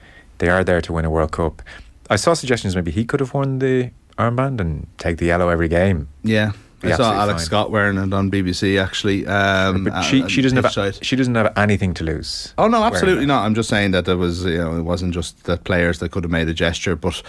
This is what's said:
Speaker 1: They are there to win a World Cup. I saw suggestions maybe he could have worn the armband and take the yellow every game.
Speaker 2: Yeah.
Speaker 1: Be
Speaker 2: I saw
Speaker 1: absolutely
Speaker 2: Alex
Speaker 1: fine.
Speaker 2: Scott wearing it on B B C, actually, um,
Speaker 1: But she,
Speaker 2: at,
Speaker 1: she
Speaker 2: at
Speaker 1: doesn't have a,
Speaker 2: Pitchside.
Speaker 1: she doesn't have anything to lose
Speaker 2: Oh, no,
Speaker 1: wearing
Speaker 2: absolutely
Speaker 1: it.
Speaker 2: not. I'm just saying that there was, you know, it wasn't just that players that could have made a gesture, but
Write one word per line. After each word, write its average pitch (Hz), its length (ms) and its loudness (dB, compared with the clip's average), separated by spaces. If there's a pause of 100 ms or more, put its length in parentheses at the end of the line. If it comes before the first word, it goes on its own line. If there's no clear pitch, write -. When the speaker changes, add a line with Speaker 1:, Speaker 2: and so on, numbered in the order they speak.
(380)
Speaker 1:
They 85 120 2
are 92 140 4
there 87 180 2
to 82 120 -8
win 80 120 -2
a 80 40 0
World 78 220 0
Cup. - 300 -4 (480)
I 113 60 4
saw 170 180 2
suggestions 117 420 -2
maybe 85 160 -2
he 110 140 -2
could 139 140 -2
have 131 140 -4
worn 135 260 -2
the 127 320 0 (260)
armband 120 420 0
and 78 280 -4 (100)
take 85 200 -4
the 85 80 -2
yellow 87 240 2
every 85 180 2
game. 85 400 2 (160)
Speaker 2:
Yeah. 107 280 2 (280)
Speaker 1:
Be - 120 -4
Speaker 2:
I 82 40 2
saw 127 160 2
Speaker 1:
absolutely 98 100 0
Speaker 2:
Alex 101 200 0
Speaker 1:
fine. 82 40 -6
Speaker 2:
Scott 104 260 0
wearing 101 260 2
it 95 160 -2
on 98 160 0
B 98 120 0
B 90 120 0
C, 98 260 2
actually, 98 480 -2
um, 95 560 2
Speaker 1:
But 92 180 -2
she, 131 220 2
Speaker 2:
at, 95 80 -4
Speaker 1:
she 135 100 2
Speaker 2:
at - 20 2
Speaker 1:
doesn't 131 140 4
have 120 80 2
a, 110 40 2
Speaker 2:
Pitchside. 98 340 -2
Speaker 1:
she - 120 -2
doesn't 123 200 2
have 110 220 2
anything 98 380 2
to 85 80 -6
lose 71 540 -6
Speaker 2:
Oh, 196 100 4
no, 233 120 4
Speaker 1:
wearing 214 140 2
Speaker 2:
absolutely 185 320 2
Speaker 1:
it. - 20 2
Speaker 2:
not. 127 180 2
I'm 110 80 2
just 110 160 0
saying 101 220 2
that 90 140 2
there 90 120 2
was, 87 280 -2
you 85 120 0
know, 82 200 -2
it 82 40 -2
wasn't 87 320 -2
just - 300 -8
that 87 200 -2
players 87 360 0
that 87 100 -6
could 90 140 -6
have 85 80 -4
made 82 180 0
a 82 60 -4
gesture, 85 400 -2
but 87 340 -4